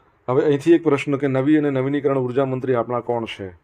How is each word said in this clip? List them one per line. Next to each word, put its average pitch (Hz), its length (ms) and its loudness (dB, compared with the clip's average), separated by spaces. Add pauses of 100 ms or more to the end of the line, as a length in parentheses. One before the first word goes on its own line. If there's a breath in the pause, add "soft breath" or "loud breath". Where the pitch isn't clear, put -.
(280)
હવે 135 160 2
અહીંથી 147 280 2
એક 160 120 4
પ્રશ્ન 143 320 0
કે 143 100 -4
નવી 135 320 2
અને 147 120 0
નવીનીકરણ 139 480 0
ઉર્જા 127 260 -2
મંત્રી 131 300 -2
આપણા 120 260 -2
કોણ 117 240 -4
છે? 98 260 -12 (140)